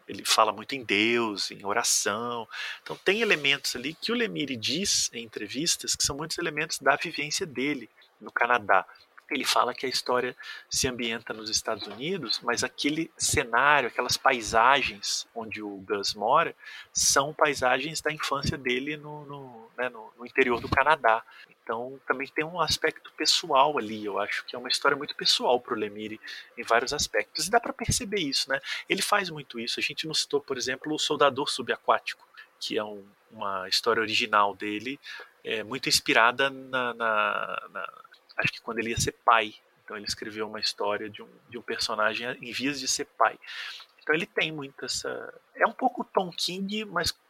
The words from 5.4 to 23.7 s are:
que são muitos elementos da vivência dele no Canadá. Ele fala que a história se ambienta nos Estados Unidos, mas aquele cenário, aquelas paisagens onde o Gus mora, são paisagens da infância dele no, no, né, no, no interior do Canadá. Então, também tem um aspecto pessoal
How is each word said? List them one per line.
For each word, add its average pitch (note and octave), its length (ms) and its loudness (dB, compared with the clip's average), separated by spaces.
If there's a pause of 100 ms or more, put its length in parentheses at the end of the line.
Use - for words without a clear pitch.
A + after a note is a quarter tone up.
que - 120 0
são C#3+ 100 -2
muitos D#3 220 -6
elementos D#3+ 420 -4
da C#3 160 4
vivência D3+ 500 -4
dele C3 440 -2 (320)
no G#2+ 100 -14
Canadá. G#2+ 540 4 (480)
Ele C3 100 -2
fala A#2+ 300 4
que - 120 -6
a B2+ 40 -2
história B2 460 0 (340)
se - 180 0
ambienta A#2+ 460 -4
nos A2 160 -10
Estados G#2+ 380 -2
Unidos, B2+ 560 -4
mas A#2+ 200 0
aquele D3+ 540 -2
cenário, C3 720 4
aquelas B2 300 0
paisagens A#2 1200 4
onde G#2+ 260 -8
o G#2 160 -8
Gus G2 360 -2
mora, C3 420 2 (380)
são C#3+ 400 4
paisagens C3+ 680 0
da D3+ 100 -2
infância C#3+ 460 -2
dele C3 400 -2
no, D3+ 280 -14
no, C3 520 -16
né, B2 120 -2
no, A2 280 -16
no A#2+ 80 -14
interior A#2+ 360 4
do G#2+ 80 -8
Canadá. C3+ 540 4 (400)
Então, B2 420 -6
também C3+ 220 -2
tem - 160 -4
um E3+ 160 -6
aspecto - 580 -2
pessoal D3 600 4